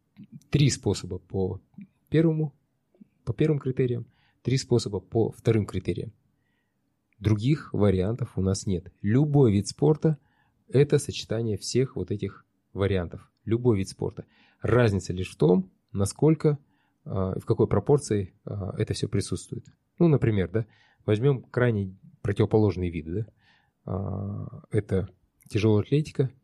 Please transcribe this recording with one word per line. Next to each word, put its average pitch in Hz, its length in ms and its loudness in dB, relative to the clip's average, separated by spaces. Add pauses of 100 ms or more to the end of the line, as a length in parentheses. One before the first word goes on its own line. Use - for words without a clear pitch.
(500)
три 143 200 4
способа 92 500 -4
по 95 420 -6 (480)
первому, 156 440 0 (720)
по 120 80 -4
первым 151 260 0
критериям, 127 460 -4 (380)
три 127 140 0
способа 110 420 -2
по - 320 -2
вторым 110 340 0
критериям. - 480 -6 (1080)
Других 107 540 0
вариантов 101 640 0
у 92 40 0
нас 95 260 -2
нет. 90 340 -4
Любой 135 500 4
вид 98 160 2
спорта — 156 520 0 (480)
это 143 320 2
сочетание 110 580 -4
всех - 380 -2
вот 95 160 -6
этих 101 340 -8 (280)
вариантов. 92 580 -2 (120)
Любой 117 340 2
вид 95 120 -2
спорта. - 360 -8 (360)
Разница 107 520 2
лишь 90 180 -6
в - 40 -20
том, 185 360 2 (200)
насколько, 147 680 0 (460)
а, 95 340 -4
в - 60 -12
какой 113 220 2
пропорции, 104 680 0 (100)
а, 101 320 -8
это 107 160 -2
все 104 160 -4
присутствует. - 560 -6 (320)
Ну, 170 100 4
например, 110 440 2
да, 113 160 -2 (380)
возьмем 113 360 0
крайне 104 560 -2 (240)
противоположные 98 720 2
виды, 80 220 -8
да. 107 180 -6 (540)
А, 98 840 -8
это 95 400 -2 (400)
тяжелая 107 320 2
атлетика, 143 500 -2 (120)